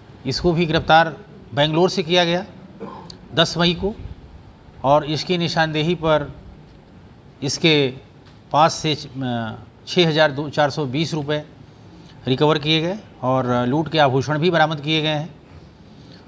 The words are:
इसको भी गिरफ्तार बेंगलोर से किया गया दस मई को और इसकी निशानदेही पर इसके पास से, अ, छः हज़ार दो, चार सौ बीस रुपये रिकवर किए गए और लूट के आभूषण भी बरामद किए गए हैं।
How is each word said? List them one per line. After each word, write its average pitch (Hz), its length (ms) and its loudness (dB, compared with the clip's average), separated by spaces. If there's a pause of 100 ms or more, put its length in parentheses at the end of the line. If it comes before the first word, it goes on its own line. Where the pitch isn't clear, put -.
(260)
इसको 170 260 0
भी 170 140 0
गिरफ्तार 160 500 4 (380)
बेंगलोर 156 360 2
से 190 120 -4
किया 175 220 2
गया 175 220 -2 (880)
दस 160 240 0
मई 170 160 2
को 190 200 -6 (880)
और 147 200 4
इसकी 156 340 -4
निशानदेही 160 560 -2
पर 156 400 -2 (1080)
इसके 143 500 2 (600)
पास 160 220 4
से, 156 200 -2
अ, 120 600 -6 (340)
छः 170 200 2
हज़ार 151 240 4
दो, 143 180 -6
चार 147 200 0
सौ 151 160 -4
बीस 147 280 -4
रुपये 151 300 -4 (840)
रिकवर 151 300 2
किए 156 220 0
गए 180 180 -4 (240)
और 123 440 0
लूट 147 260 -2
के 160 60 0
आभूषण 139 400 2
भी 175 120 0
बरामद 156 300 0
किए 156 220 -2
गए 156 60 -2
हैं। 151 260 -6 (920)